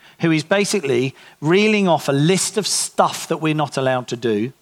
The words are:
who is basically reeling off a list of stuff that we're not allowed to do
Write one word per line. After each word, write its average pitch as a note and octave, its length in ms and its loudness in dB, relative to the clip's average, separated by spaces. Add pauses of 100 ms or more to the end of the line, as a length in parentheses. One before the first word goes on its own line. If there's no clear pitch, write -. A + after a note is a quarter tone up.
(200)
who E3 120 2
is D#3 120 0
basically C#3+ 720 0 (240)
reeling G3+ 480 2
off D3+ 220 0
a - 20 2
list D#3+ 460 2
of G3 100 -2
stuff - 600 -2
that E3 100 -4
we're D#3 160 -2
not D3+ 240 -2
allowed C3 320 0
to A#2+ 80 -6
do A#2 340 -2 (100)